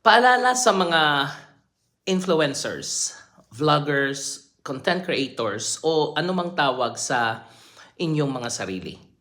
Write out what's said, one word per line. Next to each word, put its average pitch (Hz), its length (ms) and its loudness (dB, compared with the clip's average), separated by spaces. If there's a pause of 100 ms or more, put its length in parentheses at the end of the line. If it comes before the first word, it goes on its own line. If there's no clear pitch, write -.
Paalala 247 560 6
sa 240 160 4
mga 156 560 2 (800)
influencers, 156 1120 -2 (320)
vloggers, 143 960 0 (160)
content 175 400 -2
creators, 113 800 -4
o 156 320 0
anumang 175 400 -2
tawag 127 400 0
sa 117 480 -2 (560)
inyong 151 320 0
mga 120 160 -6
sarili. 95 480 -8 (240)